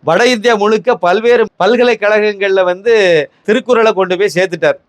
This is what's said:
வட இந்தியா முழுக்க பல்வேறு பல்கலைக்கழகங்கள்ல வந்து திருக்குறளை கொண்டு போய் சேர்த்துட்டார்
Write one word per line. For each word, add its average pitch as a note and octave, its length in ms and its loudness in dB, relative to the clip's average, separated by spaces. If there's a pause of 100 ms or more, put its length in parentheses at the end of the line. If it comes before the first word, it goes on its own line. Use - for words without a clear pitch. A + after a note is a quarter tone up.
வட F#3 240 0
இந்தியா A#3+ 280 0
முழுக்க A3 400 0
பல்வேறு A3 500 0 (140)
பல்கலைக்கழகங்கள்ல G#3 1040 0
வந்து F#3+ 300 -2 (520)
திருக்குறளை A3 480 0
கொண்டு F3+ 240 -2
போய் F#3+ 180 -2
சேர்த்துட்டார் E3+ 420 -2 (120)